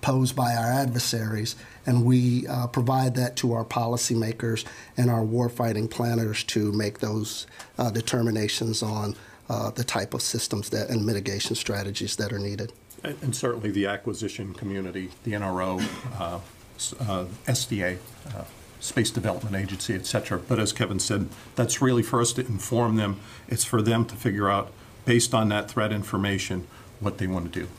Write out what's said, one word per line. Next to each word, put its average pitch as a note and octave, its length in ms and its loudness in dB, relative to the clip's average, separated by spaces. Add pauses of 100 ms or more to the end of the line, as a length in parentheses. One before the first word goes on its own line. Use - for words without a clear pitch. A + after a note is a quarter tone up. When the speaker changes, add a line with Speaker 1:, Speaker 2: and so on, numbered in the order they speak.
Speaker 1:
posed C3 340 2
by A#2+ 180 2
our A2+ 120 2
adversaries, A#2 880 0 (300)
and A#2+ 180 6
we, B2 440 6
uh, B2 200 -2
provide C3 480 2
that B2+ 220 0
to A#2 160 2
our A2+ 100 0
policymakers A2+ 1000 0 (320)
and B2 120 6
our A#2 120 4
warfighting A2+ 680 2
planners A#2 540 0
to G#2 300 0
make G#2 260 0
those, A2 480 -4 (320)
uh, B2 100 2
determinations A2+ 960 0
on, G#2+ 320 -2 (340)
uh, A2 220 -2
the A#2+ 120 -4
type A2 300 -2
of B2 80 -2
systems - 480 -2
that, G#2+ 200 -2
and A2 160 2
mitigation G2+ 500 0
strategies G2+ 640 -4
that G#2 160 -2
are G2+ 40 -4
needed. G2+ 360 -6 (300)
Speaker 2:
And, D3 180 -6
and B2 140 0
certainly A2+ 360 -2
the G2 140 2
acquisition G2+ 680 -4
community, F#2+ 560 -6 (140)
the A2 100 -2
N G#2 80 -2
R F#2 200 0
O, F#2 180 0 (400)
uh, F2 200 -4 (360)
s-, - 240 -6
uh, F#2+ 260 0 (220)
S - 180 2
D G2+ 160 -2
A, F2+ 120 0 (420)
uh, G2 80 -8 (380)
Space - 280 0
Development G2+ 460 -2
Agency, F#2+ 400 -2
et F#2+ 100 -6
cetera. - 320 -2
But G#2+ 220 0
as G#2+ 120 2
Kevin G2 280 0
said, G2+ 300 0 (260)
that's - 260 2
really B2+ 220 6
for A#2 180 2
us A2+ 120 2
to C3 80 -2
inform A#2 560 2
them. G2+ 220 2 (280)
It's A2+ 160 0
for A2+ 180 2
them A2+ 240 4
to A2 100 -12
figure G2+ 340 2
out, G2 220 2 (340)
based A#2+ 280 4
on A2 160 6
that G#2 220 0
threat G#2+ 200 2
information, G2 760 0 (320)
what G2+ 180 -2
they - 80 -2
want F2 260 -2
to - 100 -6
do. E2 60 -8 (120)